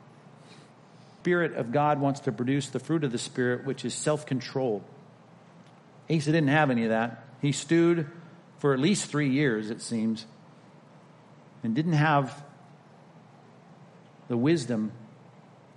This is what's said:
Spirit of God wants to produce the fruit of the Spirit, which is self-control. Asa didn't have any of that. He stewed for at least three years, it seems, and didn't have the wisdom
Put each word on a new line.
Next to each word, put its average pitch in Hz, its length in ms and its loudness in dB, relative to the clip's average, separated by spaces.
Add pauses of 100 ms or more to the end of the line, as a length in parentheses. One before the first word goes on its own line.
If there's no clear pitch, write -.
(1200)
Spirit 175 340 0
of 117 160 -4
God 147 300 2
wants 139 200 0
to 131 120 -2
produce 135 380 0
the 123 100 -4
fruit 156 240 -2
of 123 80 -2
the 120 60 -4
Spirit, 123 460 -2
which 127 200 -6
is 113 100 -4
self-control. 131 880 -2 (1300)
Asa 156 220 0
didn't 156 160 2
have 147 220 4
any 117 120 2
of 113 80 0
that. 113 340 -2 (160)
He 143 120 0
stewed 170 560 2 (500)
for 143 160 2
at 127 60 0
least 180 280 2
three 147 200 0
years, 123 420 0
it 117 100 -8
seems, 110 460 -4 (1400)
and 113 100 -2
didn't 160 200 0
have 143 500 2 (1800)
the 120 80 0
wisdom 120 560 0 (840)